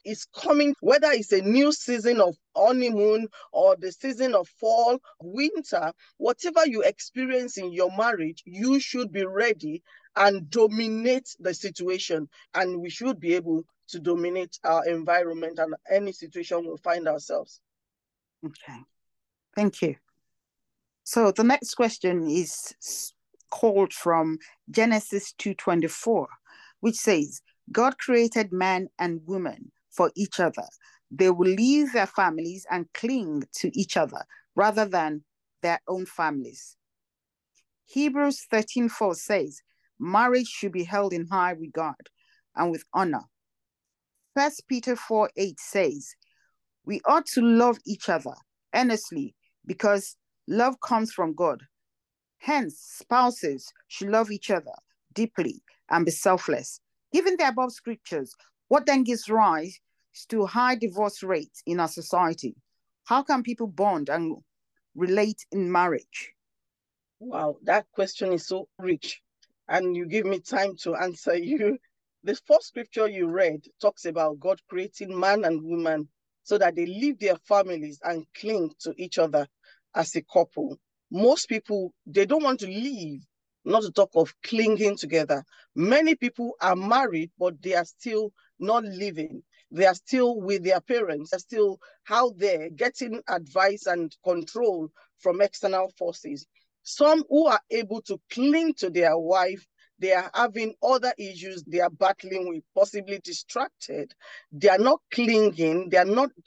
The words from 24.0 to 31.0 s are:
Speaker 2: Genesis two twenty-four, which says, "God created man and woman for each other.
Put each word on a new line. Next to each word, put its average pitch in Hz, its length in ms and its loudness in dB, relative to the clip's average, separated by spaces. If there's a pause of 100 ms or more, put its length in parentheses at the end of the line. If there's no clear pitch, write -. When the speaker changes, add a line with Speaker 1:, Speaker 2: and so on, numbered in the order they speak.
Speaker 2:
Genesis 220 720 0
two 196 160 -6
twenty-four, 170 720 -2 (540)
which 226 160 0
says, 160 440 0 (300)
"God 254 260 2
created 233 560 2
man 185 360 0 (100)
and 170 260 -4
woman 175 460 -10 (180)
for 175 260 2
each 190 240 -4
other. 160 280 -2 (420)